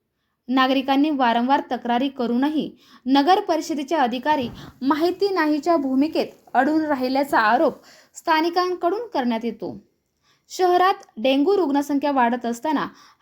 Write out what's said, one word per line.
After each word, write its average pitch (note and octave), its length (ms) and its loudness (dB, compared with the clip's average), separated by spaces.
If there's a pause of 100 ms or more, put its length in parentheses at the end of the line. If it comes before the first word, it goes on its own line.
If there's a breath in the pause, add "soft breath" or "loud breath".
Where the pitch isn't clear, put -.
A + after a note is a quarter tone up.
(480)
नागरिकांनी C4+ 600 2
वारंवार B3+ 500 2
तक्रारी A#3+ 480 -2
करूनही B3+ 600 -2 (360 soft breath)
नगर C#4+ 340 4
परिषदेचे D#4+ 540 -4
अधिकारी C4 540 0 (340 loud breath)
माहिती E4 460 0
नाहीच्या D#4+ 480 0
भूमिकेत C#4 500 0 (280)
अडून D#4 300 2
राहिल्याचा C#4 540 -2
आरोप A#3+ 360 2 (400 soft breath)
स्थानिकांकडून F4 840 -2 (140)
करण्यात A#3+ 300 -2
येतो. F#3 420 -8 (640)
शहरात F4+ 440 2 (220)
डेंग्यू C#4 400 2
रुग्णसंख्या C#4+ 560 0
वाढत B3 340 0
असताना A#3+ 400 -4 (360 soft breath)